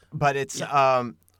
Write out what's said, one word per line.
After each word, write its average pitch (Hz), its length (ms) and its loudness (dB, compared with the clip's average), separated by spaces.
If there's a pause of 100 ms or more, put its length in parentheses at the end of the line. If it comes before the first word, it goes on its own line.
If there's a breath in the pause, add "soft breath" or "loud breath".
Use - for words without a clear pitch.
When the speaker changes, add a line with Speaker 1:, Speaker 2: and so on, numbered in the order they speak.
(100)
Speaker 1:
But 139 260 0
it's, 135 240 -6
Speaker 2:
Yeah. 131 400 2
Speaker 1:
um, 120 160 -8 (240)